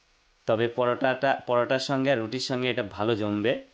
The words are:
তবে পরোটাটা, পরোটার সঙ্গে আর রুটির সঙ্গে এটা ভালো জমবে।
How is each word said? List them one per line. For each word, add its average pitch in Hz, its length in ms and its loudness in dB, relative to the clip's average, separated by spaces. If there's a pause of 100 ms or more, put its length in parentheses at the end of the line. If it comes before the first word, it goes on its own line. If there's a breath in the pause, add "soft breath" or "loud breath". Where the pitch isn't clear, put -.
(480)
তবে 113 200 2
পরোটাটা, 127 760 0
পরোটার 123 340 2
সঙ্গে 135 300 0
আর 131 80 2
রুটির 113 220 -4
সঙ্গে 127 300 -2
এটা 117 120 -2
ভালো 107 340 -2
জমবে। 104 580 -2